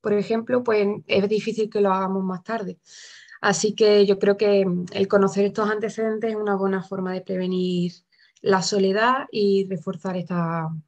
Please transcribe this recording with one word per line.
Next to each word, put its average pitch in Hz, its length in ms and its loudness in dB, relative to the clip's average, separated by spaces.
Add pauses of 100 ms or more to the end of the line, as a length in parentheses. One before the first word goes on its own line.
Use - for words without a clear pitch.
por 208 100 -2
ejemplo, 226 500 0
pues 214 240 2 (200)
es 202 220 2
difícil 214 420 -2
que 214 100 -2
lo 196 100 4
hagamos 190 320 -2
más 180 220 -6
tarde. 208 340 -8 (640)
Así 208 340 0
que 208 320 6
yo 196 120 2
creo 202 180 2
que, 202 300 4
mm, 180 260 -2
el 196 160 0
conocer 196 380 2
estos 208 240 -2
antecedentes 220 600 -4
es 220 60 -4
una 208 200 -2
buena 190 260 -2
forma 185 300 -6
de 185 100 -6
prevenir 180 680 -2 (500)
la 190 200 2
soledad 214 680 0
y 196 360 2
reforzar 185 480 -6
esta 170 520 -4 (200)